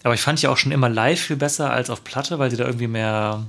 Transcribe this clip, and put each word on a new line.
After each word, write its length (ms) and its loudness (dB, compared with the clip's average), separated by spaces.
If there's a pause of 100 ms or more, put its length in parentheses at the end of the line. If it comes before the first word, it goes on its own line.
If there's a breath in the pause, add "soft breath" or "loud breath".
Aber 120 4
ich 60 -2
fand 200 2
die 60 2
auch 100 2
schon 140 0
immer 180 4
live 320 2
viel 140 -4
besser 360 0
als 200 0
auf 120 -8
Platte, 360 -6
weil 100 2
die 80 -2
da 80 -2
irgendwie 220 -2
mehr 600 -2